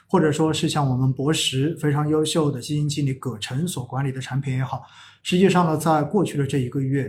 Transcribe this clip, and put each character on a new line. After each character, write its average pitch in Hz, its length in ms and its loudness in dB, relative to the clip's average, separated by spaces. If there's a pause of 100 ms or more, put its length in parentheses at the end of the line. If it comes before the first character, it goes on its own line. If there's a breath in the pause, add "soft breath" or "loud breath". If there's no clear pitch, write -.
或 190 100 2
者 156 140 4
说 156 200 2
是 160 160 -2
像 143 200 0
我 127 80 0
们 131 160 2
博 139 200 0
时 151 480 -2
非 151 120 0
常 147 160 0
优 156 160 2
秀 156 260 2
的 123 100 -6
基 151 140 -6
金 147 140 0
经 143 180 -2
理 131 80 0
葛 113 240 -8
晨 131 300 -4
所 156 160 -10
管 127 200 -4
理 131 60 -2
的 131 100 -8
产 131 200 -4
品 131 160 -4
也 131 80 0
好， - 180 -6 (400 loud breath)
实 180 160 0
际 190 100 8
上 180 160 4
呢， 156 120 2
在 156 260 2
过 170 220 0
去 - 120 -4
的 143 80 0
这 139 140 -2
一 123 100 0
个 139 120 -4
月， 135 280 -2